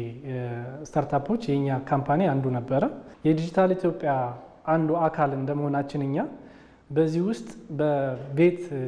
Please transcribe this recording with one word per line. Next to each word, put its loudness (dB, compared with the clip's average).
ስታርታፖች 0
የእኛ 2
ካምፓኒ 2
አንዱ 2
ነበረ። 0
የዲጂታል 2
ኢትዮጵያ 0
አንዱ 4
አካል 2
እንደመሆናችን -2
እኛ 0
በዚህ 2
ውስጥ -4
በቤት 2